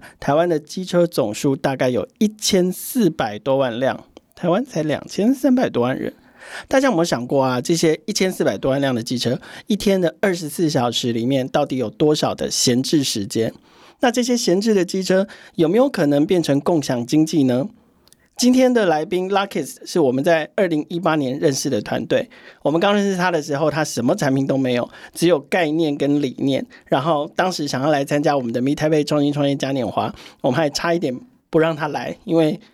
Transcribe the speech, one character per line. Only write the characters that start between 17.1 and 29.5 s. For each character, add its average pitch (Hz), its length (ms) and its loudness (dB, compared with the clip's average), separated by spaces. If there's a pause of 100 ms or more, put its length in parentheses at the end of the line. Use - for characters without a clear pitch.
济 156 180 2
呢？ 127 260 2 (680)
今 247 160 2
天 254 220 4
的 226 140 2
来 156 180 2
宾 185 240 -2
Lucky's 196 560 -4
是 - 120 -4
我 143 140 4
们 131 100 0
在 160 360 2
二 196 100 2
零 151 220 -2
一 170 100 -6
八 165 160 2
年 139 240 -2
认 160 140 2
识 135 160 -4
的 113 120 0
团 - 240 -4
队， - 240 0 (340)
我 - 60 0
们 156 80 2
刚 202 160 2
认 202 160 0
识 190 60 -2
他 180 160 0
的 165 100 0
时 147 140 -4
候， 151 160 0
他 151 100 0
什 147 220 -4
么 131 100 2
产 147 220 0
品 135 100 0
都 135 120 0
没 131 160 0
有， 120 160 -2 (240)
只 165 160 0
有 165 100 4
概 165 300 -2
念 156 260 0
跟 143 260 0
理 131 180 -4
念。 135 260 -2 (220)
然 139 140 0
后 151 320 -2
当 180 160 0
时 170 160 -4
想 139 160 -4
要 151 100 2
来 143 120 0
参 147 180 -2
加 143 140 2
我 139 60 0
们 120 100 -4
的 120 100 -2
Meet 139 140 0
Taipei 151 300 0
创 147 180 0
新 143 80 0
创 143 160 0
业 139 80 0